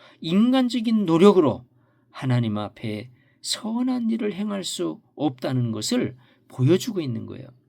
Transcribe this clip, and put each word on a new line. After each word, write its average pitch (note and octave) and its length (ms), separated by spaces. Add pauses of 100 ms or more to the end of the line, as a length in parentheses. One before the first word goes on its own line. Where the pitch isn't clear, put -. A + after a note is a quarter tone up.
(200)
인간적인 A3+ 840
노력으로 E3 640 (440)
하나님 B2 460
앞에 G#2+ 540 (320)
선한 A#3+ 680
일을 G#3+ 220
행할 G3+ 320
수 E3 360 (160)
없다는 B2+ 560
것을 G#2+ 440 (320)
보여주고 F3+ 520
있는 A2 260
거예요. G2+ 200 (220)